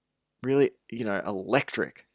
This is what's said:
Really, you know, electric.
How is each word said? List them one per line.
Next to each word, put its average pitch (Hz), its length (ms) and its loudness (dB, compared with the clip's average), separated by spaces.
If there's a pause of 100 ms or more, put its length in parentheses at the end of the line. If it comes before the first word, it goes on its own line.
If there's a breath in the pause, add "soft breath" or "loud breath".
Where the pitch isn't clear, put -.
(420)
Really, 135 280 4 (180)
you 117 160 -6
know, 101 220 0
electric. 98 880 -4